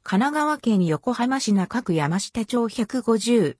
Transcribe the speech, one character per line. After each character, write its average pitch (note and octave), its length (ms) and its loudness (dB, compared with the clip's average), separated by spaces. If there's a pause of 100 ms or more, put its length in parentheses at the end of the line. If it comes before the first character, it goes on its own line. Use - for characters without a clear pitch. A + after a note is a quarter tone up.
神 G3 200 2
奈 D4 220 0
川 D4+ 120 0
県 G3+ 280 2
横 D#3+ 280 -2
浜 B3+ 260 -2
市 G#3+ 140 -2
中 G3 280 0
区 F#3+ 120 -2
山 D#3+ 260 0
下 A3+ 260 -6
町 A#3 220 0
百 A#3 340 -4
五 A3+ 160 2
十、 G#3+ 420 2